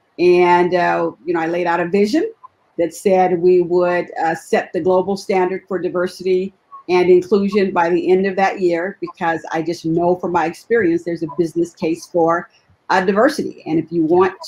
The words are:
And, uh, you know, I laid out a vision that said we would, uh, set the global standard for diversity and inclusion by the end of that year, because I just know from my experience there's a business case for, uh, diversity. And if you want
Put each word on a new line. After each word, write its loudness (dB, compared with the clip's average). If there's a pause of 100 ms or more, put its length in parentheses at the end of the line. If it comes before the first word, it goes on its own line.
(200)
And, 4
uh, 0 (120)
you -4
know, -2
I -4
laid -4
out 0
a -2
vision 0 (480)
that -2
said 2
we 4
would, 0 (100)
uh, -2
set -4
the -4
global 0
standard -2
for -4
diversity -4 (360)
and 2
inclusion 2
by 0
the 0
end 2
of -4
that 0
year, -2
because -4 (120)
I -4
just -6
know 0
from -6
my 0
experience -2
there's -6
a -6 (100)
business -2
case -6
for, 0 (400)
uh, 2
diversity. 0
And -2
if -6
you 0
want 2 (140)